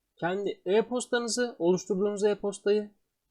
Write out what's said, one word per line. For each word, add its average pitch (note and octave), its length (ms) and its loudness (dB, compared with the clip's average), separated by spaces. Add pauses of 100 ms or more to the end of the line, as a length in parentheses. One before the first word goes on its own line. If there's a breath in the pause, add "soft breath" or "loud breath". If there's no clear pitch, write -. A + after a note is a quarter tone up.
(180)
Kendi F#3 480 -4
e-postanızı, A#3 960 0
oluşturduğunuz G3 640 0
e-postayı, G#3 680 0 (400)